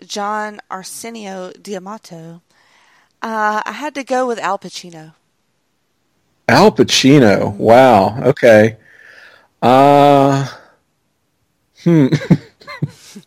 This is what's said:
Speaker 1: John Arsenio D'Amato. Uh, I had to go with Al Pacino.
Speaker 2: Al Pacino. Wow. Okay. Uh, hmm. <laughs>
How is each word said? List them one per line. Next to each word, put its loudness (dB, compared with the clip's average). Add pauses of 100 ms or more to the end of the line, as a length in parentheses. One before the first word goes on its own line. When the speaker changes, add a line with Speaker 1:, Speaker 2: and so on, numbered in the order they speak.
Speaker 1:
John -10 (100)
Arsenio -16
D'Amato. -18 (800)
Uh, -6
I -12
had -12
to -10
go -4
with -6
Al -6
Pacino. -20 (1300)
Speaker 2:
Al 2
Pacino. 2
Wow. 4
Okay. 2 (840)
Uh, 4 (1400)
hmm. 2
<laughs> 0 (1080)